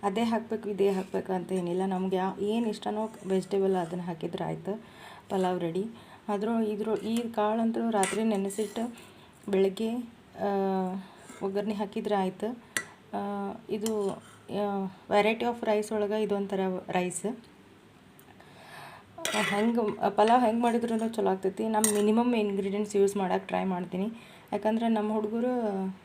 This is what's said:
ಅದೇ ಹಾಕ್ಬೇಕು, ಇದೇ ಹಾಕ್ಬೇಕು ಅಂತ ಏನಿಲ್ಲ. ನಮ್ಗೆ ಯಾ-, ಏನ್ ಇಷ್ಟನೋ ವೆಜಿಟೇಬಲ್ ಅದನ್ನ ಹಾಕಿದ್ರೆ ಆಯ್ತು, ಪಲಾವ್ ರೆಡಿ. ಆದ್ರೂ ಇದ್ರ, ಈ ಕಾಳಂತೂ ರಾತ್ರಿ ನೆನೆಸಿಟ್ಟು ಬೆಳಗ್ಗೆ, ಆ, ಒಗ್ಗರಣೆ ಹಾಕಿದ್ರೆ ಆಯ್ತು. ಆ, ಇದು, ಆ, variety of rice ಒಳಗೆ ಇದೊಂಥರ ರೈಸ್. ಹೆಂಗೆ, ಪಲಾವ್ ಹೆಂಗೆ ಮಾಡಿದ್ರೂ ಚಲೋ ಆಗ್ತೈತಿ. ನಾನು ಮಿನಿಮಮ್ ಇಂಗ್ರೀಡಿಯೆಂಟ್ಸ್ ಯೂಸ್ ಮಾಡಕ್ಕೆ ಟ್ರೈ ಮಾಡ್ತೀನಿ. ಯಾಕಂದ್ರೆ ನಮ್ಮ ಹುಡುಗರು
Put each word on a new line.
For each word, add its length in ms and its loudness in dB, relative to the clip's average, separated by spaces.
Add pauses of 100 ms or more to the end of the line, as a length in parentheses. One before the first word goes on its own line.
ಅದೇ 200 2
ಹಾಕ್ಬೇಕು, 460 -2
ಇದೇ 200 4
ಹಾಕ್ಬೇಕು 440 -2
ಅಂತ 180 -2
ಏನಿಲ್ಲ. 340 0
ನಮ್ಗೆ 300 0
ಯಾ-, 260 0
ಏನ್ 260 0
ಇಷ್ಟನೋ 440 -2 (160)
ವೆಜಿಟೇಬಲ್ 480 2
ಅದನ್ನ 260 -2
ಹಾಕಿದ್ರೆ 420 -6
ಆಯ್ತು, 400 -6 (460)
ಪಲಾವ್ 300 2
ರೆಡಿ. 260 -2 (440)
ಆದ್ರೂ 320 0
ಇದ್ರ, 280 0 (140)
ಈ 140 0
ಕಾಳಂತೂ 720 0
ರಾತ್ರಿ 340 2
ನೆನೆಸಿಟ್ಟು 720 -2 (560)
ಬೆಳಗ್ಗೆ, 440 2
ಆ, 520 -6 (960)
ಒಗ್ಗರಣೆ 300 -2
ಹಾಕಿದ್ರೆ 420 -2
ಆಯ್ತು. 340 0 (640)
ಆ, 400 -4 (160)
ಇದು, 420 -2
ಆ, 760 -6 (240)
variety 440 2
of 100 -8
rice 300 0
ಒಳಗೆ 300 0
ಇದೊಂಥರ 360 -2 (280)
ರೈಸ್. 380 -2 (2000)
ಹೆಂಗೆ, 720 2
ಪಲಾವ್ 320 6
ಹೆಂಗೆ 200 4
ಮಾಡಿದ್ರೂ 480 2
ಚಲೋ 200 0
ಆಗ್ತೈತಿ. 380 0
ನಾನು 260 2
ಮಿನಿಮಮ್ 420 4
ಇಂಗ್ರೀಡಿಯೆಂಟ್ಸ್ 600 0
ಯೂಸ್ 220 4
ಮಾಡಕ್ಕೆ 300 0
ಟ್ರೈ 160 0
ಮಾಡ್ತೀನಿ. 480 -2 (420)
ಯಾಕಂದ್ರೆ 340 0
ನಮ್ಮ 260 2
ಹುಡುಗರು 720 0 (200)